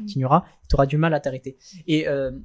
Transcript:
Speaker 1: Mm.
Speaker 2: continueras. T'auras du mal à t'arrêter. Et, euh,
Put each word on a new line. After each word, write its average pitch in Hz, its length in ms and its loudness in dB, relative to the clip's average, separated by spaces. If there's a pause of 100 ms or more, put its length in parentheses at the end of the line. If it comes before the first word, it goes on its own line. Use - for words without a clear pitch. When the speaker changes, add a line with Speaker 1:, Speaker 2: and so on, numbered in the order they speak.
Speaker 1:
Mm. - 20 -12
Speaker 2:
continueras. 151 420 2 (220)
T'auras 139 200 4
du 147 100 -2
mal 160 160 2
à 143 80 0
t'arrêter. 131 360 -8 (300)
Et, 156 220 0
euh, 135 220 -2 (140)